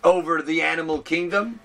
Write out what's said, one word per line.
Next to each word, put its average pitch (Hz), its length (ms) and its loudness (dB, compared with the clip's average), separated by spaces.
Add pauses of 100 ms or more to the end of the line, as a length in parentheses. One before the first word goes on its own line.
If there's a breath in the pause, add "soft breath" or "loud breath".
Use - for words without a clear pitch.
over 165 380 4
the 160 200 -2
animal 156 380 -2
kingdom 180 640 -4